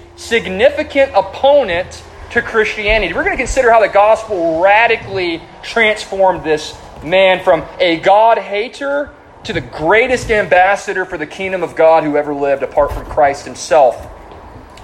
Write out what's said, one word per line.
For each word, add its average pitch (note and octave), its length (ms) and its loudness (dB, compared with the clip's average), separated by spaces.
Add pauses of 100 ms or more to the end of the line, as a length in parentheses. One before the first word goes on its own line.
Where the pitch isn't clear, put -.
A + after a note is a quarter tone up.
(140)
significant C4+ 1000 0
opponent G3+ 920 0 (260)
to A#3 120 -2
Christianity. G#3+ 720 -2
We're C#4+ 100 -2
gonna F#4+ 120 -4
consider B3 360 0
how A#3 80 6
the G3 80 4
gospel G3 720 2
radically G3 800 0 (220)
transformed F#3+ 840 -2
this D3+ 320 -4 (260)
man F#3 400 2
from E3 220 2 (160)
a E3+ 180 0
God G#3+ 400 4
hater B3 720 -6 (340)
to A3+ 80 -8
the E3 80 -6
greatest A3+ 720 0
ambassador F#3+ 720 0
for F3+ 120 -8
the D3+ 100 -8
kingdom F#3+ 360 -8
of D3+ 140 -6
God D#3+ 280 4
who D3 120 -2
ever D3 180 -2
lived C#3 300 -2
apart C#3+ 280 0
from - 140 -10
Christ C#3+ 380 0
himself. C3 680 0 (720)